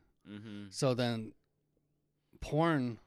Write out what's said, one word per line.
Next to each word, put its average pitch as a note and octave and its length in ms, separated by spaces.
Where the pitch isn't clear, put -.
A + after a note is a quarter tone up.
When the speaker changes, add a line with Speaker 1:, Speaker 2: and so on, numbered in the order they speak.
Speaker 1:
Mm-hmm. G#2 400
Speaker 2:
So B2+ 240
then A#2 400
porn D3 680